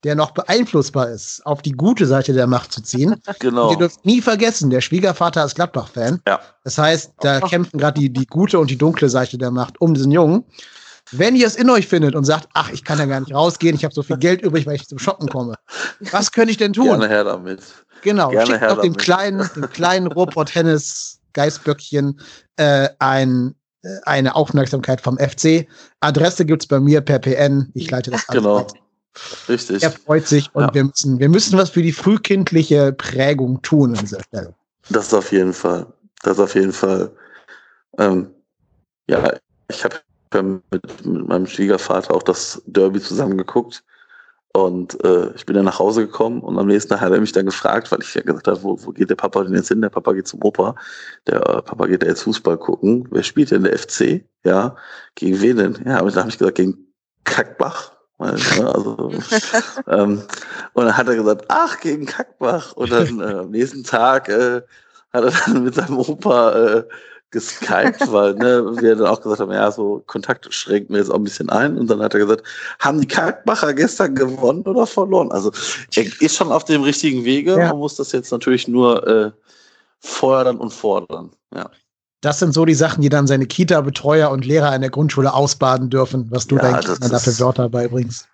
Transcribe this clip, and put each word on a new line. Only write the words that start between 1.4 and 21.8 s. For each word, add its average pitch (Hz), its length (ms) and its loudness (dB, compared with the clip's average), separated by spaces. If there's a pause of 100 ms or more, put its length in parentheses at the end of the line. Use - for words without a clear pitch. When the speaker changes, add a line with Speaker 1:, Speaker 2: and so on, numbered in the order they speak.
Speaker 1:
auf 147 160 -4
die 143 120 -4
gute 180 340 2
Seite 135 260 2
der 127 140 2
Macht 123 240 0
zu 110 100 -10
ziehen. 143 460 0
Speaker 2:
<laughs> 202 120 -10
Genau. 120 260 0
Speaker 1:
Und 113 80 4
ihr 160 40 0
dürft 165 260 -2
nie 233 160 4
vergessen, 220 520 0
der 127 100 2
Schwiegervater 170 640 0
ist 135 80 -6
Gladbach-Fan. 127 760 -4
Speaker 2:
Ja. 101 120 0 (240)
Speaker 1:
Das - 160 -6
heißt, 160 420 0
da 139 180 2
Speaker 3:
Oh. 185 80 -2
Speaker 1:
kämpfen 175 300 -2
gerade 147 240 0
die, 139 100 2
die 131 140 -2
gute 185 320 0
und 147 140 2
die 131 80 -6
dunkle 151 300 2
Seite 127 280 -2
der 123 140 -4
Macht 123 280 -6
um 165 140 2
diesen 139 180 2
Jungen. 170 320 4 (680)
Wenn 196 240 2
ihr 247 100 6
es 214 100 -2
in 254 140 4
euch 220 180 4
findet 151 280 2
und 147 80 0
sagt, 156 300 -2
"Ach, 147 180 -2
ich 147 120 -12
kann 151 140 -4
ja 147 80 0
gar 135 140 -4
nicht 131 160 -8
rausgehen, 165 400 2
ich 143 100 -2
habe 147 80 -6
so 147 80 -6
viel 143 160 -4
Geld 175 240 2
übrig, 156 240 0
weil 147 100 -6
ich 143 120 -10
zum 139 100 -16
Shoppen 147 320 -4
komme. 120 240 -8 (560)
Was 202 220 -2
könnte 226 180 2
ich 214 80 -2
denn 202 160 0
tun?" 240 140 4
Speaker 2:
Gerne 135 200 4
her 104 160 2
damit. 95 380 -6 (400)
Speaker 1:
Genau, 185 300 2
Speaker 2:
Gerne 113 220 4
Speaker 1:
schickt - 80 0
Speaker 2:
her 110 80 4
Speaker 1:
doch 104 120 2
dem 170 120 2
Speaker 2:
damit. - 120 -8
Speaker 1:
kleinen, 190 500 0
dem 139 140 -8
kleinen 180 380 0
Ruhrpott-Hennes 160 1120 -2 (140)
Geißböckchen, 143 880 -2 (360)